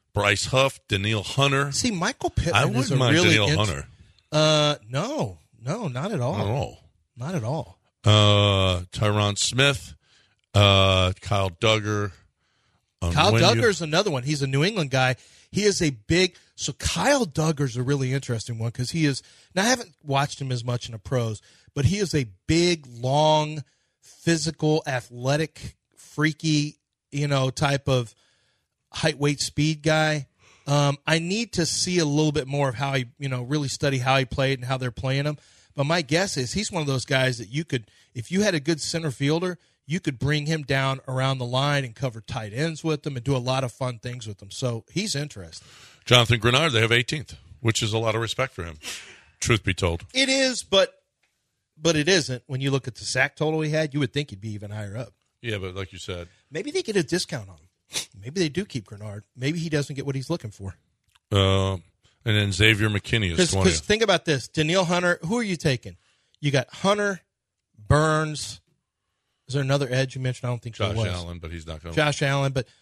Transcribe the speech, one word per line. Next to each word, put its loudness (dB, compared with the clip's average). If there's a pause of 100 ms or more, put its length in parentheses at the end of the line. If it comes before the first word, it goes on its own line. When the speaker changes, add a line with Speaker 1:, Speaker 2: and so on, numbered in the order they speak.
(140)
Speaker 1:
Bryce 2
Huff, 2 (120)
Danielle -2
Hunter. 0
Speaker 2:
See, -2
Michael -4
Pittman 0
Speaker 1:
I 6
Speaker 2:
is 0
Speaker 1:
wouldn't 0
Speaker 2:
a 0
Speaker 1:
mind 4
Speaker 2:
really 4 (100)
Speaker 1:
Danielle 2
Speaker 2:
int- 2
Speaker 1:
Hunter. -2 (460)
Speaker 2:
Uh, 2 (140)
no, -4 (260)
no, -6
not -6
at -4
all. -2
Speaker 1:
Not -2
at -2
all. -6 (260)
Speaker 2:
Not -8
at -4
all. -8 (240)
Speaker 1:
Uh, 4 (100)
Tyron 0
Smith, 0 (600)
uh, 6
Kyle 0
Duggar. 0 (880)
Um, 0
Speaker 2:
Kyle 6
Speaker 1:
when 6
you 8
Speaker 2:
Duggar's 4
another 0
one. -2
He's -2
a -2
New 2
England 0
guy. 2 (340)
He -2
is 4
a 2
big, 0 (200)
so -6
Kyle 0
Duggar's -2
a -2
really 0
interesting -4
one -2
'cause -6
he 2
is, 0 (320)
now 2
I 2
haven't 0
watched -2
him -6
as -4
much -4
in -12
the -12
pros, -4 (320)
but 0
he 2
is -2
a 2 (220)
big, 2
long, 2 (380)
physical, 0
athletic, -4 (200)
freaky, 0 (340)
you -2
know, 2
type 0
of 0 (760)
height, -2
weight, 0
speed 0
guy. 2 (400)
Um, 2
I 2
need -4
to 0
see 0
a 4
little 2
bit -2
more 0
of -6
how -4
he, 0 (140)
you -6
know, -6
really -2
study 0
how 4
he 4
played -2
and -10
how -2
they're -4
playing -2
him. -4 (380)
But 0
my 2
guess 0
is -4
he's -4
one -2
of -4
those -2
guys 2
that -12
you -4
could, -4 (280)
if -10
you 2
had 2
a 2
good -2
center -4
fielder, -2 (260)
you -2
could -4
bring 0
him -2
down -2
around 0
the -6
line 0
and -12
cover -6
tight -8
ends -4
with -2
them -6
and -8
do 0
a 0
lot -2
of -4
fun -6
things -10
with -12
them. -20
So -4
he's -4
interesting. -12 (380)
Speaker 1:
Jonathan 4
Grenard, 2
they 2
have 2
eighteenth, -2 (260)
which 0
is -2
a 0
lot -2
of -2
respect -4
for -10
him, -14 (600)
truth 2
be 0
told. -2
Speaker 2:
It 2
is, 0
but, 2 (720)
but 2
it 0
isn't. 2
When -6
you 0
look -2
at -12
the -14
sack -2
total -2
he -4
had, -2
you -2
would -2
think -6
he'd -16
be -8
even -12
higher -10
up. -12 (280)
Speaker 1:
Yeah, -4
but -8
like -10
you -14
said. -10 (200)
Speaker 2:
Maybe -10
they -2
get -4
a 2
discount -6
on -20
him. -20 (580)
Maybe -8
they 0
do -4
keep -8
Grenard. -14 (140)
Maybe -2
he -4
doesn't -2
get -8
what -4
he's -8
looking -6
for. -12 (560)
Speaker 1:
Uh, 2 (480)
and 2
then 2
Xavier 4
McKinney 0
is -4
Speaker 2:
'Cause, 2
Speaker 1:
20th. 2
Speaker 2:
'cause 4
think 2
about 2
this. 0
Danielle 0
Hunter, 0
who -2
are -2
you -2
taking? -2 (460)
You 0
got 2
Hunter, 0 (560)
Burns. 0 (880)
Is -8
there 0
another 0
edge 0
you -8
mentioned? -4
I -2
don't -4
think -12
there -2
Speaker 1:
Josh -2
Speaker 2:
was. 0
Speaker 1:
Allen, -6
but -12
he's -12
not -12
gonna -10
Speaker 2:
Josh 0
Allen, 0
but -4 (140)